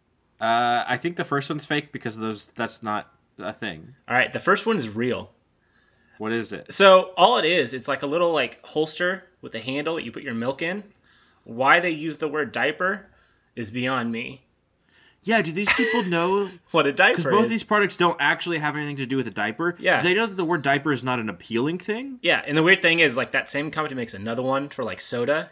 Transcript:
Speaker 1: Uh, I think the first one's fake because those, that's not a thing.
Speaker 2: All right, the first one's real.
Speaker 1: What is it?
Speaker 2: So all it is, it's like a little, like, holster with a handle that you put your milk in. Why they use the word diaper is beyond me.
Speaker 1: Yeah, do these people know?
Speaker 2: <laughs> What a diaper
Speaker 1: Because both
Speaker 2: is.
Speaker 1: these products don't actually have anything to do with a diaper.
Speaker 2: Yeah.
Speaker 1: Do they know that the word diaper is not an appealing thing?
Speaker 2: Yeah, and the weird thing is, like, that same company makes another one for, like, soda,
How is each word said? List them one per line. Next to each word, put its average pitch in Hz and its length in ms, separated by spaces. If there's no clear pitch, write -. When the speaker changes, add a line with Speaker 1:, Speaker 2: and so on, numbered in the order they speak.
Speaker 1:
Uh, 117 480
I 127 100
think 170 200
the 175 60
first 139 260
one's 151 160
fake 147 260
because 113 240
those, 110 300
that's - 380
not 107 280
a 104 140
thing. 98 420
Speaker 2:
All 117 80
right, 123 160
the 123 80
first - 280
one's 190 200
real. 107 440
Speaker 1:
What 107 120
is 110 220
it? - 180
Speaker 2:
So 185 460
all 220 200
it 180 80
is, 156 280
it's 123 140
like 135 160
a 143 40
little, 170 240
like, 131 340
holster 175 580
with - 140
a 113 40
handle 143 360
that 156 80
you 117 80
put - 120
your 117 120
milk 123 260
in. 185 220
Why 135 360
they 175 120
use 151 260
the 160 100
word 143 240
diaper 180 560
is 110 160
beyond 123 400
me. 127 320
Speaker 1:
Yeah, 220 180
do 160 100
these 190 220
people 226 300
know? 185 460
Speaker 2:
<laughs> - 120
What 156 160
a 143 60
diaper 208 240
Speaker 1:
Because 175 140
both 208 140
Speaker 2:
is. 233 40
Speaker 1:
these 226 140
products 202 340
don't 170 220
actually 160 400
have 147 160
anything 147 220
to 135 80
do 131 120
with 120 100
a 104 40
diaper. 110 480
Speaker 2:
Yeah. 180 220
Speaker 1:
Do 160 60
they 180 60
know 226 140
that 196 80
the 180 100
word 165 160
diaper 143 320
is 117 100
not 127 160
an 110 100
appealing 120 500
thing? 247 420
Speaker 2:
Yeah, 156 240
and 147 100
the 156 80
weird 185 180
thing 165 180
is, 139 180
like, 120 140
that 131 180
same 147 220
company 151 240
makes 120 180
another 113 300
one 135 260
for, 131 140
like, 95 180
soda, 143 500